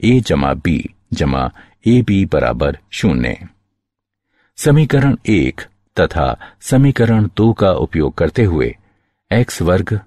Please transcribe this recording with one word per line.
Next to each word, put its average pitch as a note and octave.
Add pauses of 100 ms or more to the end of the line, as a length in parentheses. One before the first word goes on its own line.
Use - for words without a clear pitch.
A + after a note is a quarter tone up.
ए B2
जमा C#2
बी D2 (340)
जमा C2+ (360)
ए B2
बी G2
बराबर C#2 (120)
शून्य। B1 (1080)
समीकरण C#3+ (120)
एक D2 (360)
तथा D2 (240)
समीकरण A#2
दो A2
का G2
उपयोग -
करते F2
हुए C#2 (560)
एक्स A#2
वर्ग F#2